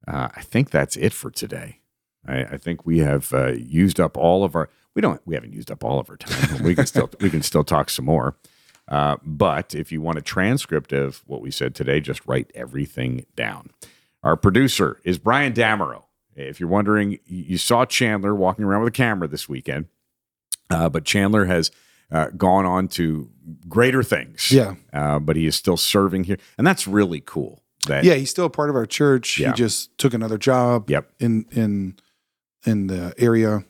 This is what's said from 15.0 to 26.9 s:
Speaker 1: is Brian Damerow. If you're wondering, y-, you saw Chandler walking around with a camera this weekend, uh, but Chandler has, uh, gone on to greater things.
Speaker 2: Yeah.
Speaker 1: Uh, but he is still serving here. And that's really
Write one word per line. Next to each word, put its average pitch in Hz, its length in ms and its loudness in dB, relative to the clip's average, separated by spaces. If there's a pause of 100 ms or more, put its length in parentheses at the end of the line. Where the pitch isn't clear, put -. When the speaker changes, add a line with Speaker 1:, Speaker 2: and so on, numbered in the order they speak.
Speaker 1:
is 90 140 0
Brian 131 340 2
Damerow. 104 520 0 (300)
If 69 240 -12
you're 85 120 -4
wondering, 104 400 2
y-, 95 160 -8
you 90 320 -6
saw 120 260 2
Chandler 104 500 0
walking 95 300 0
around 101 200 0
with 120 40 0
a 113 80 -6
camera 104 320 0
this 73 200 -10
weekend, 71 380 -8 (840)
uh, 82 180 2
but 78 160 -2
Chandler 101 400 2
has, 87 260 2 (400)
uh, 78 260 0
gone 95 280 4
on 92 240 0
to 78 400 -4 (400)
greater 123 340 4
things. - 480 -2
Speaker 2:
Yeah. 110 260 4 (160)
Speaker 1:
Uh, 73 260 0
but 78 180 0
he 80 100 2
is 76 80 0
still 90 220 0
serving 95 480 2
here. 92 140 -4 (180)
And 131 100 2
that's 180 220 0
really 95 320 2